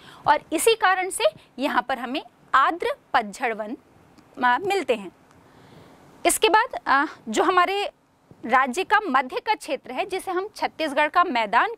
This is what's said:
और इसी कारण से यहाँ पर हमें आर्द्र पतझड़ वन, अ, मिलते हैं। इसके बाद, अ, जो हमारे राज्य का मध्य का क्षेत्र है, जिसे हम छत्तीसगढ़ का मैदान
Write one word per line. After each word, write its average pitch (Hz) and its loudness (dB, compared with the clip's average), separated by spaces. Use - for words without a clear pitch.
और 302 4
इसी 440 2
कारण 370 0
से 427 -4
यहाँ 254 0
पर 254 -4
हमें 254 -6
आर्द्र 339 2
पतझड़ 233 -2
वन, 214 -8
अ, 247 4
मिलते 370 0
हैं। 208 -10
इसके 349 4
बाद, 427 2
अ, 277 0
जो 220 0
हमारे 359 2
राज्य 254 2
का 415 2
मध्य 262 -2
का 440 -2
क्षेत्र 285 -8
है, 285 -6
जिसे 370 -8
हम 381 -4
छत्तीसगढ़ 302 -2
का 349 2
मैदान 247 0